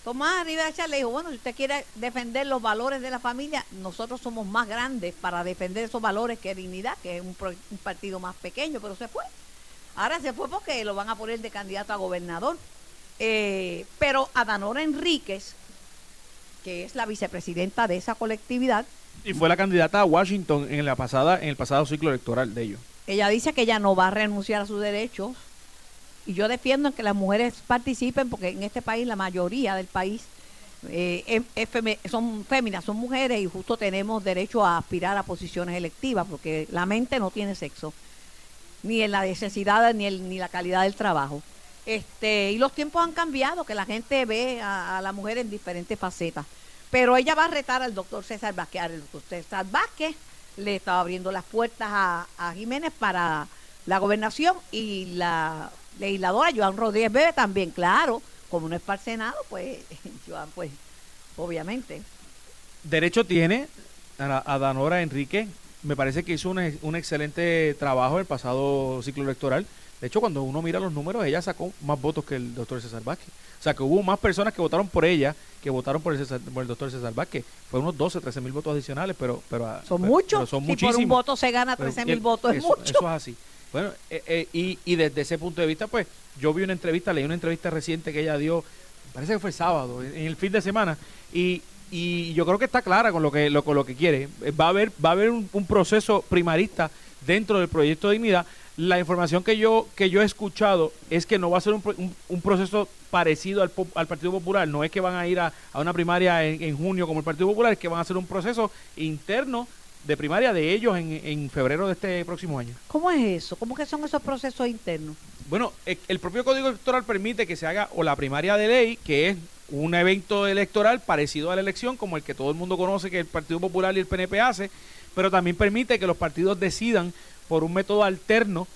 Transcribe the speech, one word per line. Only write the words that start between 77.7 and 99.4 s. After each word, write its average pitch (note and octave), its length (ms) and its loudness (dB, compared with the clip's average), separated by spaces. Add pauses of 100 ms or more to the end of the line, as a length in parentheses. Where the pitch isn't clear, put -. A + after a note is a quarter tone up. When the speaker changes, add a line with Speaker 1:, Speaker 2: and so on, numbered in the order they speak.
Speaker 2:
Fue B2+ 100 0
unos D#3+ 160 -2
doce, F3 240 0
trece C3 200 -6
mil B2+ 120 -8
votos D3+ 200 -4
adicionales, D3 460 -4
pero... B2 320 -4
pero, A#2 160 -2 (220)
Speaker 1:
Son F3+ 120 2
Speaker 2:
pero, G3 120 4
Speaker 1:
muchos. F#4+ 260 4
Speaker 2:
pero B3 80 2
son C#3 140 -2
Speaker 1:
Si C#3+ 60 -4
por F3+ 180 0
un - 20 4
Speaker 2:
muchísimos. A#3+ 220 4
Speaker 1:
voto B3+ 280 4
se B3+ 140 2
gana B3 260 2
Speaker 2:
Pero C4+ 120 -2
Speaker 1:
trece B3 160 -4
mil A#3+ 100 2
Speaker 2:
el, A#3 60 -2
Speaker 1:
votos, A3+ 320 2
es C4+ 60 2
Speaker 2:
eso, D#4 100 0
Speaker 1:
mucho. - 160 4
Speaker 2:
eso - 160 4
es F3 60 0
así. D3+ 300 -4 (340)
Bueno, F#3 200 -2 (180)
eh, D#3+ 180 -8
eh, E3 260 0
y, F3+ 340 0
y F3 100 4
desde D3+ 240 2
ese D#3 160 -2
punto D#3+ 240 -6
de E3 60 4
vista, D#3+ 220 -2
pues, G#3+ 180 0 (340)
yo D3+ 140 2
vi F3+ 80 0
una F#3+ 100 0
entrevista, F3 400 0
leí D3 120 0
una D#3 100 -2
entrevista E3 340 -2
reciente D#3+ 460 -4
que D3+ 60 0
ella D#3 180 0
dio, D#3 260 0 (480)
parece C#3+ 220 -4
que G#3+ 60 0
fue G3 100 -4
el D3+ 40 -10
sábado, C3+ 480 0
en, C#3 140 -10
en D#3+ 100 -4
el D#3+ 100 -4
fin F#3+ 160 -2
de G#3 100 4
semana, F#3+ 340 2 (380)
y, F3+ 260 2 (300)
y E3+ 420 -2
yo E3 140 2
creo F#3 120 4
que A#3+ 60 4
está B3+ 160 2
clara G#3 320 6
con E3 100 2
lo D3+ 80 6
que, D3 200 4
lo, D3 140 6
con D3+ 100 4
lo C#3 100 6
que B2+ 100 -6
quiere. C#3 340 2 (140)
Eh, D3 100 0
va D#3 140 6
a - 20 6
haber, G3+ 220 4 (140)
va D#3+ 60 8
a - 20 6
haber G#3 180 6
un, A#3 220 -2
un G3 140 0
proceso G#3 560 6
primarista E3+ 680 2 (360)
dentro G3+ 320 4
del F3 100 4
Proyecto D#3 400 4
Dignidad. G#3 380 4 (320)
La F3+ 220 4
información F3 440 2